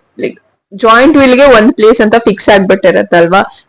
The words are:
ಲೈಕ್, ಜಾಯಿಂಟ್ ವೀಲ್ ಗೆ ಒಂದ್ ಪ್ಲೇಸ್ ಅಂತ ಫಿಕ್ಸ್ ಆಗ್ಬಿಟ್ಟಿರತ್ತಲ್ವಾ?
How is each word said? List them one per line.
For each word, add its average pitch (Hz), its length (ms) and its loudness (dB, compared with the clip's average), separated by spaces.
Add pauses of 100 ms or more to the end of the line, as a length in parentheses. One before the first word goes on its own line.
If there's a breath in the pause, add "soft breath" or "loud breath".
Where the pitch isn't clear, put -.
(200)
ಲೈಕ್, - 200 -12 (340)
ಜಾಯಿಂಟ್ 240 440 0
ವೀಲ್ 262 180 2
ಗೆ 262 80 2
ಒಂದ್ 247 300 2
ಪ್ಲೇಸ್ 220 280 0
ಅಂತ 220 140 0
ಫಿಕ್ಸ್ 226 340 -2
ಆಗ್ಬಿಟ್ಟಿರತ್ತಲ್ವಾ? 190 920 0 (260 loud breath)